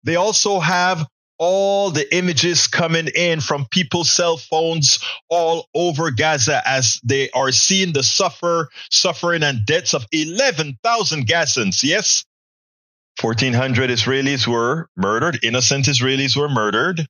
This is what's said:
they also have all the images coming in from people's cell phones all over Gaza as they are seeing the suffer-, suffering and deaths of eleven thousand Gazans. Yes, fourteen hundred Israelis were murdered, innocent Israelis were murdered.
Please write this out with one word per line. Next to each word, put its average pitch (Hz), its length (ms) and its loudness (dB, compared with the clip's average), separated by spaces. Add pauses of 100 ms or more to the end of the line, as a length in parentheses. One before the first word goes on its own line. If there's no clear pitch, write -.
they 165 140 0
also 202 440 2
have 180 460 0 (340)
all 196 500 2
the 156 260 -2
images 175 500 2
coming 165 480 0
in 165 260 0
from 143 300 -2
people's 175 400 -2
cell 170 260 2
phones 165 640 0 (300)
all 165 440 0
over 160 380 0
Gaza 147 560 2
as 131 380 0
they 135 260 0
are 131 220 0
seeing 190 400 2
the 139 100 0
suffer-, 170 680 0 (200)
suffering 170 540 0
and 127 200 0
deaths - 300 0
of 135 160 -2
eleven 156 720 -2
thousand 165 460 0
Gazans. 135 560 0
Yes, 180 400 0 (960)
fourteen 120 320 0
hundred 127 380 0
Israelis 131 580 0
were 120 480 0
murdered, 117 480 0
innocent 127 400 0
Israelis 135 520 0
were 147 120 0
murdered. 131 600 0